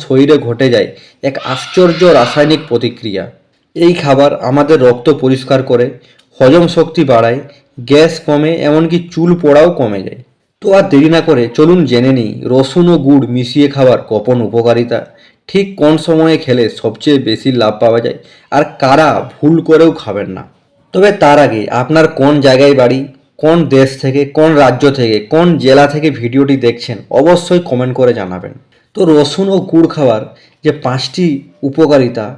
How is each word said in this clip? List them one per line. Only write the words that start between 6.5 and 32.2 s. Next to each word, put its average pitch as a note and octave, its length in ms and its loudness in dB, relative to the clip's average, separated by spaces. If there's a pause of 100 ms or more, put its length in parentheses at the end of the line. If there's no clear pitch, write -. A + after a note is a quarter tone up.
শক্তি E3 360 -2
বাড়ায়, A#2+ 360 0 (500)
গ্যাস D#3+ 240 4 (100)
কমে, D3+ 280 0 (160)
এমনকি D#3+ 300 0 (140)
চুল E3 180 -2 (120)
পড়াও D3 340 4
কমে G#2+ 300 -4
যায়। - 140 -14 (420)
তো - 120 -10
আর F#3+ 140 4
দেরি D3 240 4
না E3 80 2
করে C#3 220 0 (120)
চলুন F3 320 2
জেনে B2 260 0
নিই A#2 200 -2 (200)
রসুন C3+ 400 0
ও - 60 2
গুড় C3+ 260 2 (100)
মিশিয়ে C3+ 340 0
খাওয়ার C3 400 2
গোপন A2+ 300 -2 (100)
উপকারিতা, A#2 520 -2 (480)
ঠিক G3 180 -2 (100)
কোন D#3 220 2
সময়ে D#3+ 400 0
খেলে B2 260 -2 (160)
সবচেয়ে C3 380 -2 (100)
বেশি A2 240 -4
লাভ A2 300 0
পাওয়া A#2 180 2
যায়, A#2+ 180 -6 (340)
আর C#3+ 100 2 (160)
কারা C#3+ 300 2 (220)
ভুল D3+ 320 0
করেও D#3+ 300 4
খাবেন G2+ 440 -10
না। - 60 -14 (520)
তবে G3 160 2 (120)
তার D3 240 4
আগে A2 160 -4 (180)
আপনার D#3 260 2 (140)
কোন C#3 200 2
জায়গায় C3+ 340 4
বাড়ি, B2+ 260 2 (420)
কোন D#3+ 140 2 (180)
দেশ C3+ 140 4 (120)
থেকে, C3+ 200 -2 (180)
কোন D#3 120 4 (120)
রাজ্য B2+ 220 2 (140)
থেকে, A2+ 180 0 (160)
কোন E3 140 2 (120)
জেলা C3+ 280 4
থেকে D3+ 240 -4
ভিডিওটি C3+ 460 -2
দেখছেন, A#2+ 420 -4 (220)
অবশ্যই F3 480 0
কমেন্ট B2+ 280 -4
করে B2 240 2
জানাবেন। F#2 340 -12 (420)
তো - 80 -2
রসুন D#3 500 0
ও - 20 0 (140)
গুড় E3 180 2
খাওয়ার A#2 340 -2 (420)
যে D3+ 60 0 (120)
পাঁচটি C3 440 -4 (360)
উপকারিতা, C#3 640 0 (120)